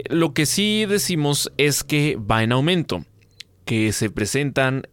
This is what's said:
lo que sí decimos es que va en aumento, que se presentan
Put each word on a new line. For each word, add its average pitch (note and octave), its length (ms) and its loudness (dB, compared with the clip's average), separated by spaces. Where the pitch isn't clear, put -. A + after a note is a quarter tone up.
lo E3 240 0
que D3+ 140 0
sí G#3+ 400 0
decimos E3+ 680 0
es C#3+ 280 2
que D3 320 0
va A2 260 0
en A2+ 100 2
aumento, C#3 520 0
que A2 280 0
se G#2+ 180 -2
presentan C3 840 -2